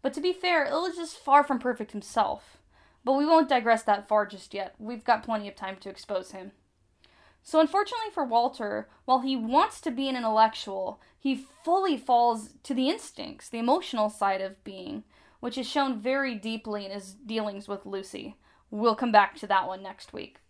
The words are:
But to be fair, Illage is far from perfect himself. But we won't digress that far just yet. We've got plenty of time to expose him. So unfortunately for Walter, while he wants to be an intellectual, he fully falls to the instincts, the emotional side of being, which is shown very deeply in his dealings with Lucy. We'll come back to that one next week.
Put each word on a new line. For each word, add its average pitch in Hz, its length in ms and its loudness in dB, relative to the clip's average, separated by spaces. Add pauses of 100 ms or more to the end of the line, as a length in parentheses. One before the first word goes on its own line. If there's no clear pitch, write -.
But 269 100 -2
to 294 80 -8
be 359 120 0
fair, 339 340 0
Illage 339 320 -2
is 330 140 -10
far 285 300 6
from 285 140 -2
perfect 226 360 -4
himself. - 640 -4 (460)
But 262 100 2
we 285 120 4
won't 320 240 6
digress 233 340 4
that 202 240 2
far 208 200 2
just 196 260 -18
yet. 196 240 -8
We've 220 260 -12
got 220 200 2
plenty 214 240 -4
of 196 80 -14
time 190 220 -10
to 196 120 -14
expose 190 420 -8
him. 190 200 -16 (920)
So - 180 2
unfortunately 415 540 0
for 302 120 -2
Walter, 226 640 -2 (160)
while 254 160 4
he 269 140 -2
wants 254 460 2
to 311 100 -4
be 269 180 -4
an 262 80 -2
intellectual, 220 840 0 (160)
he 269 280 -4 (180)
fully 349 340 2
falls 240 520 2 (140)
to 277 100 -6
the 254 160 2
instincts, - 600 -8
the 233 100 -8
emotional 240 500 0
side 196 320 0
of 190 240 -10
being, 196 400 -12 (340)
which 240 180 -8
is 254 120 -6
shown 262 320 0
very 262 340 0
deeply 214 500 -6
in 190 60 -12
his 190 220 -12
dealings 208 540 -6
with 196 180 -8
Lucy. 196 500 -10 (340)
We'll 220 260 2
come 240 180 -2
back 202 240 6
to 208 100 -12
that 190 200 2
one 190 140 -10
next - 300 -16
week. - 280 -14 (100)